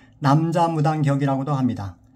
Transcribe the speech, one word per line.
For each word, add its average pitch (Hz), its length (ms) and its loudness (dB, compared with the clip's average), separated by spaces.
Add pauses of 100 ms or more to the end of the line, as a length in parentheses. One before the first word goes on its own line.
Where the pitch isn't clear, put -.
(180)
남자 165 480 2
무당 156 360 0
격이라고도 139 500 0
합니다. 110 460 -4 (180)